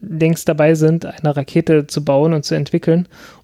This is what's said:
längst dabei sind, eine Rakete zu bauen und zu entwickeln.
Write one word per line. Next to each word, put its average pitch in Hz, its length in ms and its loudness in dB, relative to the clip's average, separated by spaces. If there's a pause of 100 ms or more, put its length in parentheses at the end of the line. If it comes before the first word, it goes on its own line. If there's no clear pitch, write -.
längst 160 480 -2
dabei 156 280 2
sind, 156 280 2
eine 147 320 -4
Rakete 151 520 0
zu 147 160 -6
bauen 147 280 2
und 151 120 -2
zu - 100 -6
entwickeln. 165 540 -2 (360)